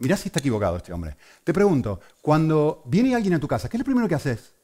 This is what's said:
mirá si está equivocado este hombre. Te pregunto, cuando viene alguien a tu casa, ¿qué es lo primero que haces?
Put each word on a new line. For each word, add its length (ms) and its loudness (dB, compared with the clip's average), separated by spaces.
mirá 160 0
si 120 -6
está 120 -2
equivocado 380 0
este 140 -14
hombre. 240 -8
Te 80 0
pregunto, 480 2
cuando 640 2
viene 280 2
alguien 200 0
a 60 0
tu 60 -4
casa, 220 -4
¿qué 80 -6
es 40 -2
lo 40 -6
primero 240 0
que 80 0
haces? 360 -4